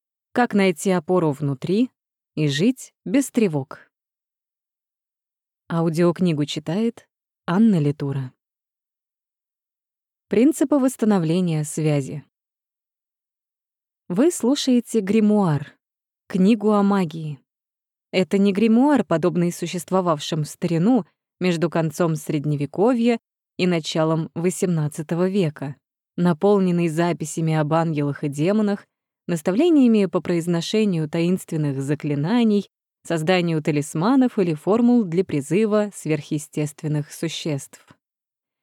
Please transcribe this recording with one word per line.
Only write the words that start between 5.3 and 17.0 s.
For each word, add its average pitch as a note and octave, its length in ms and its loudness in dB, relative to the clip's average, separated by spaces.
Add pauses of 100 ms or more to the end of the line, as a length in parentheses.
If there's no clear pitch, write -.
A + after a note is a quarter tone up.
Аудиокнигу E3 760 0
читает F#3+ 640 -4 (380)
Анна G3 320 4
Литура. C#3 540 -2 (1900)
Принципы C#4 480 2
восстановления F#3 880 0
связи. D3 600 -2 (1900)
Вы A3+ 200 2
слушаете B3 680 0
"Гримуар" — G3+ 760 0 (520)
книгу G#3 420 2
о G#3 140 2
магии. D#3+ 560 -2 (720)